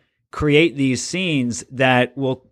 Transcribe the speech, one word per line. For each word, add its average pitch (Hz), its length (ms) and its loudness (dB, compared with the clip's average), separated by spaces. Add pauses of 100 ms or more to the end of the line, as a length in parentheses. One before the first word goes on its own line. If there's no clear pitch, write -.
(320)
create 147 440 2
these 131 240 -2
scenes 151 680 -4
that 127 460 2
will, 131 360 -6